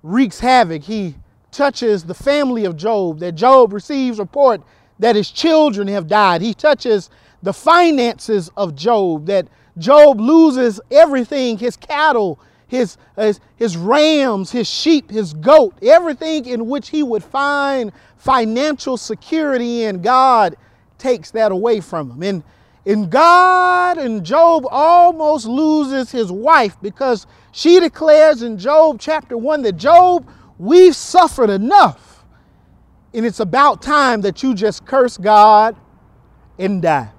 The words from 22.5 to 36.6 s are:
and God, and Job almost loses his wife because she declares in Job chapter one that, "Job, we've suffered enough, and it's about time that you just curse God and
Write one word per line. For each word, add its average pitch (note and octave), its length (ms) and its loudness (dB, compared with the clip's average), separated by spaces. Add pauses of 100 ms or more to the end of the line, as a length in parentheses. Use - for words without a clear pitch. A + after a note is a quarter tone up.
and G3+ 260 -4
God, F4+ 880 2
and A3 260 -8
Job D#4 460 2
almost D#4 760 2
loses C4+ 640 -4
his A3+ 220 -6
wife A#3+ 500 0
because A#3 440 -6 (260)
she F4 280 4
declares D#4 640 2
in A3+ 160 -10
Job D4 400 2
chapter D4+ 380 -6
one C#4 260 -4
that, G3 140 -4
"Job, E4+ 520 4 (300)
we've D#4+ 380 4
suffered C4+ 540 0
enough, A3 720 0 (880)
and A#3 140 -4
it's G#3 140 -6
about A#3+ 420 0
time C4 400 0
that F#3+ 200 -6
you C4 120 -2
just G3+ 320 -6
curse B3+ 320 0
God G#3+ 580 4 (840)
and F#3+ 220 -4